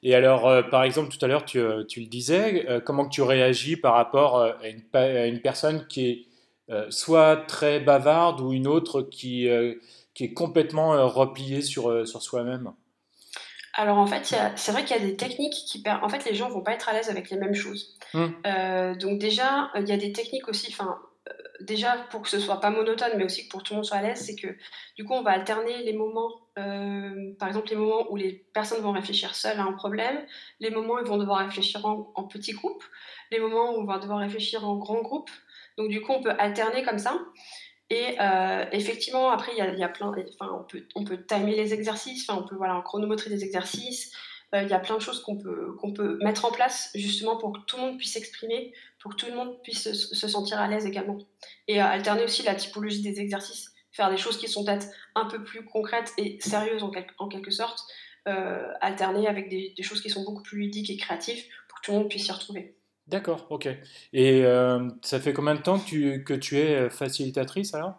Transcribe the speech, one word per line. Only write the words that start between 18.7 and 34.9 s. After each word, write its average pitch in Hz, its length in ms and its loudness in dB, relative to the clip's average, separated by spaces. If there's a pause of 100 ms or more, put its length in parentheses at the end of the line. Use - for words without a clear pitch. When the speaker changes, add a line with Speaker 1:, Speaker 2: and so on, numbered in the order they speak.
Speaker 2:
donc 196 220 -2
déjà, 262 560 2
heu, 208 60 0
il 202 80 -2
y - 20 2
a 202 60 2
des 302 160 -2
techniques 233 340 -6
aussi, 220 220 -6
enfin, 196 300 -6 (280)
heu, - 60 -14 (280)
déjà 220 360 0 (140)
pour 220 100 -8
que - 80 -8
ce 202 100 0
soit 202 200 -2
pas 208 100 2
monotone, 226 480 0
mais 190 80 2
aussi - 200 -6
que - 60 -20
pour 190 120 -10
que - 40 -10
tout 208 60 -8
le 208 40 -2
monde 214 80 -4
soit 208 120 -2
à 196 60 -2
l'aise, 233 200 -2
c'est 208 120 -10
que, 196 120 -10 (480)
du 214 100 -10
coup, 226 80 -2
on 254 100 0
va 214 80 4
alterner 220 520 0
les 220 100 -2
moments, 220 360 -2 (260)
hem, 196 840 -6
par 196 80 -2
exemple, 214 220 -4
les 220 60 -2
moments 220 360 2
où 202 40 -4
les 190 380 -4
personnes 220 280 -2
vont 208 100 0
réfléchir 202 420 -2
seules 214 260 -2
à 196 40 0
un 190 100 -2
problème, 220 500 -2 (360)
les 220 100 -2
moments 226 260 -2
où 240 40 -2
ils 233 80 -4
vont 208 100 2
devoir 202 220 2
réfléchir 196 460 -2
en, 214 280 -2
en 185 120 -6
petits 208 280 -10
groupes, - 300 -6 (480)
les 226 80 0
moments 226 340 2
où 220 80 0
on 208 40 -4
va 196 120 -2
devoir 202 220 -4
réfléchir 208 480 -4
en 202 100 -2
grand 208 240 -2